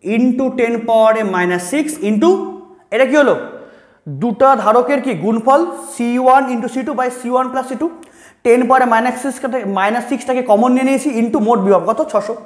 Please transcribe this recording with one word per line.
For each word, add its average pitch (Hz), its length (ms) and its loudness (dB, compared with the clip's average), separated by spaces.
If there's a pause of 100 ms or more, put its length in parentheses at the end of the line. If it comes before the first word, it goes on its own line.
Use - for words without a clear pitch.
(160)
into 254 280 2 (160)
ten 233 120 2 (160)
power 220 240 4 (100)
a - 20 -2 (100)
minus 180 280 0 (100)
six 302 120 -2 (240)
into, 214 220 4 (640)
এটা 240 160 4
কি 277 100 2
হলো? 240 140 4 (880)
দুটা 240 260 2 (160)
ধারকের 247 420 2
কি 262 60 -2 (120)
গুণফল 226 360 2 (340)
সি 240 140 -4 (160)
ওয়ান 254 180 6 (120)
into 233 200 -4
সি 262 140 -2
two 302 120 -6
by 254 80 -2 (120)
সি 233 140 -8
ওয়ান 254 180 0
প্লাস 262 180 -4
সি 262 120 -6
two। 320 40 -2 (580)
ten 240 240 4
power 254 180 2
a - 80 -2
minus 226 300 0
six 269 180 -6
কাটে, 254 160 -4 (200)
মাইনাস 214 320 -2
সিক্সটাকে 254 400 -4
common 220 240 4
নিয়ে 254 140 2
নিয়েছি 269 200 0 (120)
into 233 260 0
মোট 233 200 2
বিভব 190 220 4
কত? 220 120 -2 (120)
ছশো। 208 220 -2 (120)